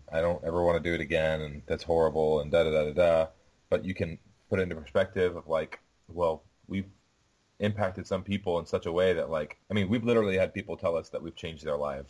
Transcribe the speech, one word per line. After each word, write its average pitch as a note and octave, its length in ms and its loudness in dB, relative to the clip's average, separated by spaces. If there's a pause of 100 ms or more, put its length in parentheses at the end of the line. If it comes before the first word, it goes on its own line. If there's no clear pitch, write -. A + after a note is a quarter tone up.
(120)
I D#2+ 80 0
don't E2+ 240 0
ever E2 200 0
wanna E2+ 160 4
do E2+ 140 -2
it E2 60 0
again, D#2 400 0
and D2 260 -8
that's E2 160 -4
horrible, D#2 580 2
and D2 120 -6
da E2+ 120 6
da D#2+ 60 0
da D#2 140 2
da D2+ 80 -4
da." E2 340 4 (440)
But F2+ 140 0
you F#2 100 -6
can D#2+ 240 -6 (320)
put G2 100 2
it - 40 4
into E2+ 120 -6
perspective F2+ 580 0
of, E2+ 140 -12
like, D#2+ 320 -2 (280)
well, E2 360 -2 (240)
we've F#2+ 180 -4 (720)
impacted G2+ 480 -2
some F#2+ 160 -2
people F#2+ 380 -2
in D#2 60 -8
such - 200 -2
a E2+ 60 -2
way F#2 220 4
that, D2+ 160 -2
like, D2+ 260 -4 (140)
I G2 40 -4
mean, G2+ 140 0
we've A2 160 0
literally A2 320 4
had F#2 180 2
people E2+ 220 -6
tell F2 200 0
us D#2+ 120 -6
that - 140 -8
we've E2 120 -10
changed D#2 300 -10
their D2+ 120 -2
life. C#2+ 340 -6